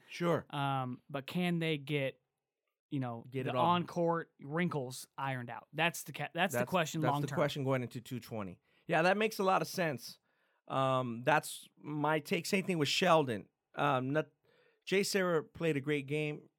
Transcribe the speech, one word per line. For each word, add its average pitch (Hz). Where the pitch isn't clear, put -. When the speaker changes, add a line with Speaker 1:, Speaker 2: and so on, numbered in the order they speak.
Speaker 1:
Sure. 170
Speaker 2:
Um, 135
but 143
can 175
they 160
get, 139
you 147
know, 117
Speaker 1:
Get 127
Speaker 2:
the 131
Speaker 1:
it 127
all. 143
Speaker 2:
on-court 170
wrinkles 147
ironed 131
out? 113
That's 165
the 143
ca-, 143
that's 165
the 120
Speaker 1:
That's, 123
Speaker 2:
question 160
Speaker 1:
that's 139
Speaker 2:
long-term. 143
Speaker 1:
the 143
question 143
going 131
into 120
two 123
twenty. 98
Yeah, 165
that 185
makes 214
a 202
lot 185
of 156
sense. 156
Um, 127
that's 151
my 151
take. 170
Same 190
thing 180
with 143
Sheldon. 156
Um, 135
not, 151
Jay 190
Serra 180
played 160
a 139
great 139
game. 151